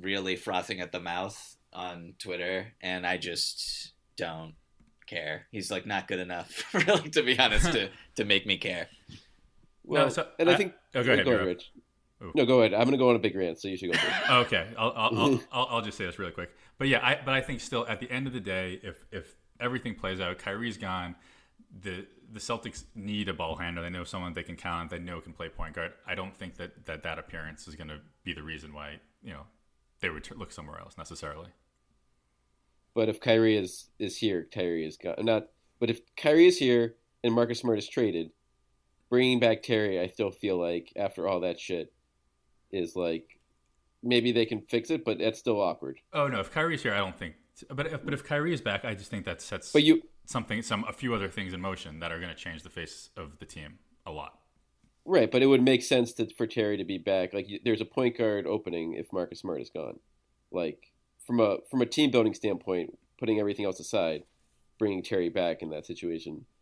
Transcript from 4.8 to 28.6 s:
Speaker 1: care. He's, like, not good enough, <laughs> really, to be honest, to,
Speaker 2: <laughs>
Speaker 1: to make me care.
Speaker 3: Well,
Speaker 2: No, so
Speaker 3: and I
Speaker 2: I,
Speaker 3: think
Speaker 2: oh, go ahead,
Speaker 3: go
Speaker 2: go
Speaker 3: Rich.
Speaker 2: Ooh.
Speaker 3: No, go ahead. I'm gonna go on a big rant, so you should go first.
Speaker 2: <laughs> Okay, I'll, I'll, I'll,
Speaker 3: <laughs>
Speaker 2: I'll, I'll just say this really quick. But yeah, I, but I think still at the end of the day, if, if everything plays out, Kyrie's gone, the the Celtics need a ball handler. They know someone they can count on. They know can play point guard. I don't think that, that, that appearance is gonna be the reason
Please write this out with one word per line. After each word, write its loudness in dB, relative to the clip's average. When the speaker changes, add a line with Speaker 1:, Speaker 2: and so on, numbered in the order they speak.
Speaker 1:
care. -8
He's, -8
like, -6
not -4
good -2
enough, -8
<laughs> 2
really, 2
to 2
be 4
honest, 6
to, 0
Speaker 2:
<laughs> -20
Speaker 1:
to 0
make 4
me 2
care. -4
Speaker 3:
Well, 4
Speaker 2:
No, 2
so -2
Speaker 3:
and 6
I 10
Speaker 2:
I, 6
Speaker 3:
think 2
Speaker 2:
oh, 2
go 6
ahead, 6
Speaker 3:
go 6
Speaker 2:
go 2
Speaker 3:
Rich. -4
Speaker 2:
Ooh. -12
Speaker 3:
No, 6
go 8
ahead. 8
I'm 6
gonna 4
go 8
on 8
a 4
big 0
rant, -2
so -6
you -6
should -6
go 2
first. 0
Speaker 2:
<laughs> 0
Okay, 4
I'll, 0
I'll, 2
I'll, 4
Speaker 3:
<laughs> -18
Speaker 2:
I'll, 0
I'll 0
just -8
say -4
this -8
really -6
quick. -10
But 0
yeah, 4
I, 4
but 0
I 2
think -8
still -2
at -6
the -10
end -4
of -8
the -6
day, -4
if, -14
if -12
everything -4
plays -4
out, -2
Kyrie's -6
gone, -6
the -8
the -12
Celtics -6
need -4
a -2
ball -4
handler. -6
They -8
know -8
someone -8
they -8
can -12
count -4
on. -8
They -8
know -10
can -18
play -10
point -8
guard. -6
I -6
don't -10
think -14
that, -14
that, -10
that -6
appearance -14
is -14
gonna -14
be -8
the -10
reason -12